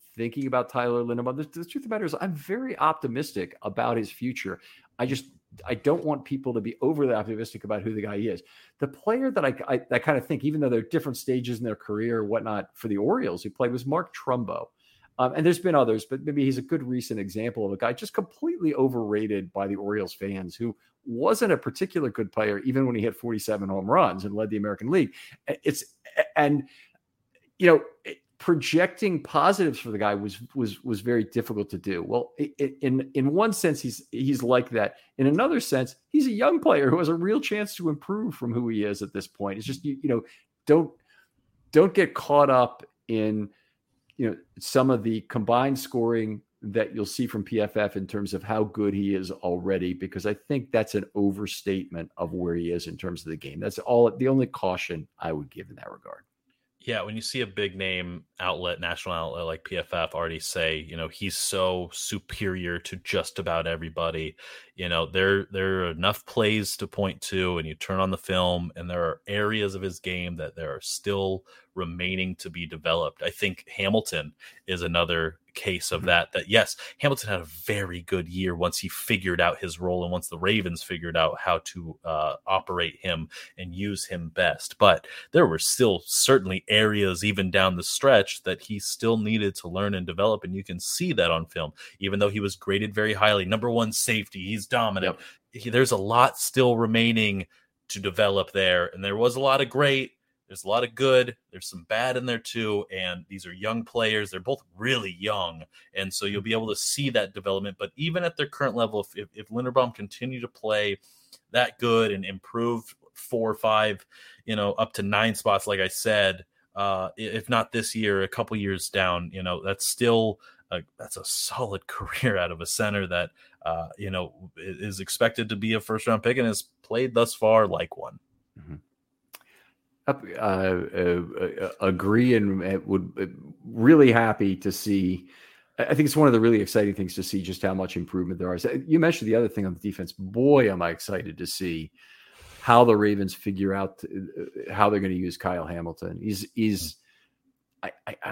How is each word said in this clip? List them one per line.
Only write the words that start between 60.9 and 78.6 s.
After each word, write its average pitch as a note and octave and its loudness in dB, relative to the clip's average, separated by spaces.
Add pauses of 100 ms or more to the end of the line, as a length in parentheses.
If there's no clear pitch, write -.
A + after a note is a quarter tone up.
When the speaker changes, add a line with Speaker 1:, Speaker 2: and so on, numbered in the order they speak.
Speaker 2:
know, D#2+ -6
"He's - -8
so F#2 -2
superior F#2 -6
to - -10
just - -4
about E2 -2
everybody," E2 -6 (400)
you F2+ -8
know, E2 0
there, F#2+ 2
there F#2+ 0
are E2+ -2
enough F2+ -2
plays G#2+ 0
to G2 -8
point F#2+ -4
to, F#2 -2
and D#2 -6
you D#2+ -10
turn F#2+ -4
on F#2+ 2
the F#2 -2
film, F2+ 0
and F2 -10
there F2 -2
are E2 -4
areas G#2 -2
of F#2 -8
his F#2 -8
game F2+ -6
that D#2 -10
there D#2 -8
are - -10
still G2 -4 (320)
remaining F#2 -4
to - -14
be E2+ -10
developed. D#2+ -2
I D#2+ -4
think F#2 -4
Hamilton G2 -2 (320)
is F2+ -4
another E2+ 0 (160)
case - -4
of E2+ -2
Speaker 1:
Mm-hmm. F2+ -2
Speaker 2:
that, E2+ 4
that F2+ -4
yes, G#2+ 4 (240)
Hamilton C#3 0
had F#2 -2
a E2 -14
very F2 -6
good F2+ -2
year F2+ -2
once E2+ -2